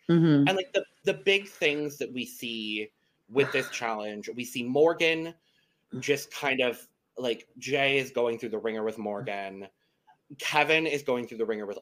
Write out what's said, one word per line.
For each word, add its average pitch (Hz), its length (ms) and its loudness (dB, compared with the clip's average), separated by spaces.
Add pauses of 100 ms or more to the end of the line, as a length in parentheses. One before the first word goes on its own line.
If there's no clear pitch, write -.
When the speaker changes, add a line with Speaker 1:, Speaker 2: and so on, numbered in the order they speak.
Speaker 1:
Mm-hmm. 156 380 8
Speaker 2:
And, 190 80 4
like, 185 180 -4
the, 196 120 0 (180)
the 196 120 2
big 202 320 2
things 147 500 -2
that 120 140 -6
we 123 140 -6
see 107 640 -8 (400)
with 135 220 2
this 131 180 0
Speaker 1:
<sighs> - 20 -14
Speaker 2:
challenge, 107 640 -6
we 123 100 -6
see 123 180 -8
Morgan 160 720 2 (640)
just 135 340 0
kind 131 280 0
of, 120 240 -2 (320)
like, 120 300 -4 (100)
Jay 139 400 0
is 123 140 -2
going 120 260 0
through 117 120 -8
the 104 100 -4
ringer 110 240 -2
with 110 140 -4
Morgan. 101 720 -8 (720)
Kevin 156 480 2
is 143 160 -2
going 123 240 0
through 117 120 -12
the 113 60 0
ringer 107 200 -2
with 98 160 -8